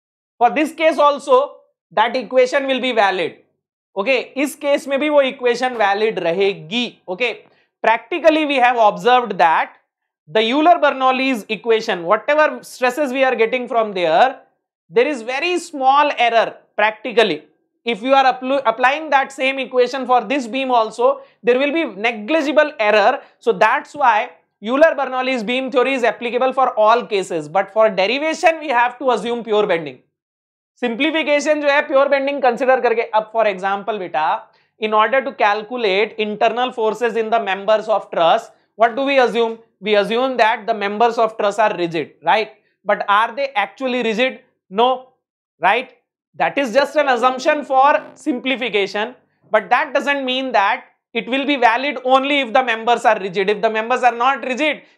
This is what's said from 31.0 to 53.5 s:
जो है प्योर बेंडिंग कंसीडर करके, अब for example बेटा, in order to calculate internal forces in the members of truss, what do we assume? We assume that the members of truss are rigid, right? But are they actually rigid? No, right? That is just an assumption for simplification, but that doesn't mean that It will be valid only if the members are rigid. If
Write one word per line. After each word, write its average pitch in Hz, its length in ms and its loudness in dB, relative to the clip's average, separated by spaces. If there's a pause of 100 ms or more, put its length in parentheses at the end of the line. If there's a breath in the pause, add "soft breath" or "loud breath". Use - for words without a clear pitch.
जो 294 60 -4
है 285 200 2
प्योर 277 220 2
बेंडिंग 277 320 -2
कंसीडर 254 400 2
करके, 233 200 0
अब 214 320 -2
for 226 180 0
example 196 480 -6
बेटा, 160 260 -4 (540)
in 214 140 -2
order 220 320 2
to 277 60 -8 (100)
calculate 214 760 0
internal 220 540 -2
forces 220 440 -2
in 220 140 -2
the 226 100 2
members 196 480 -2
of 202 240 -2
truss, 185 380 2 (260 soft breath)
what 226 200 0
do 269 80 -2
we 277 160 2
assume? 226 400 0 (220)
We 208 160 0
assume 226 400 0
that 226 280 2
the 226 80 -2
members 214 460 0
of 220 180 -2
truss 202 220 -2
are 208 180 0
rigid, 165 340 -4 (120)
right? 196 340 -2 (260)
But 208 240 -2
are 220 280 2
they 277 140 -4 (180)
actually 254 340 -4
rigid? 226 380 -2 (300)
No, 220 200 2 (720)
right? 220 320 0 (420)
That 170 220 -4
is 269 160 -2
just 277 220 0
an 294 140 2
assumption 254 540 0
for 277 380 2 (140)
simplification, 226 1000 -4 (360)
but 214 180 0
that 269 240 0
doesn't 277 320 -2
mean 254 280 -4
that 220 300 2 (360)
It 226 140 -6
will 269 120 0
be 285 100 0
valid 240 480 0
only 269 380 2
if 226 100 -6
the 262 100 4
members 226 440 0
are 220 120 4
rigid. 190 320 -4
If 208 120 -2